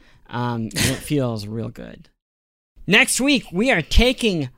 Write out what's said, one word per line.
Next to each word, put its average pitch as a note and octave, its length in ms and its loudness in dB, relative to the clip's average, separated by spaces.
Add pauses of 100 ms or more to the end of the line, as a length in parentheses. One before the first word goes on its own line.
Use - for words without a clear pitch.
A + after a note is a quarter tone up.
(280)
Um, A#2+ 360 -4
and A2 120 -8
it C3 200 0
<laughs> - 80 -10
feels A#2+ 440 -2
real A2+ 220 -8
good. A#2 400 -18 (800)
Next A3+ 320 2
week, C4+ 320 2
we G#3+ 200 0
are F#3 100 2
taking G#3+ 760 2